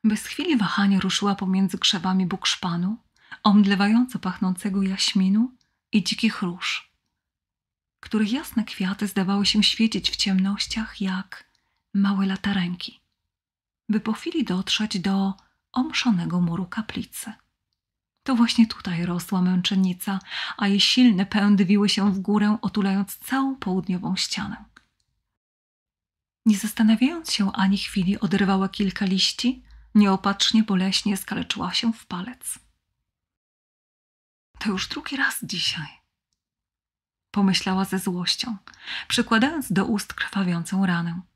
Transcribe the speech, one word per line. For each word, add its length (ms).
Bez 160
chwili 320
wahania 420
ruszyła 360
pomiędzy 420
krzewami 480
bukszpanu, 720
omdlewająco 760
pachnącego 640
jaśminu 760
i 120
dzikich 380
róż, 500
których 320
jasne 320
kwiaty 440
zdawały 380
się 180
świecić 460
w 60
ciemnościach 840
jak 480
małe 320
latarenki, 760
by 100
po 140
chwili 300
dotrzeć 560
do 340
omszonego 720
muru 240
kaplicy. 680
To 120
właśnie 320
tutaj 380
rosła 360
męczennica, 760
a 100
jej 120
silne 460
pędy 400
wiły 240
się 240
w 60
górę, 420
otulając 560
całą 380
południową 600
ścianę. 500
Nie 120
zastanawiając 720
się 200
ani 260
chwili, 420
oderwała 500
kilka 360
liści, 580
nieopatrznie, 680
boleśnie 540
skaleczyła 560
się 200
w 120
palec. 540
„To 100
już 180
drugi 300
raz 260
dzisiaj”, 440
pomyślała 540
ze 140
złością, 580
przykładając 680
do 120
ust 280
krwawiącą 720
ranę. 360